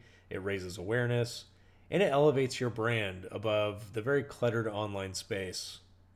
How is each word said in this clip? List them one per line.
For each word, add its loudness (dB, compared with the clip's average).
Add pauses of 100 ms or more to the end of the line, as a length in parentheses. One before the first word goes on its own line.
(300)
it -6
raises -4
awareness, 0 (460)
and 4
it 4
elevates 4
your 0
brand -2
above 0
the -4
very 2
cluttered 0
online -4
space, -6 (380)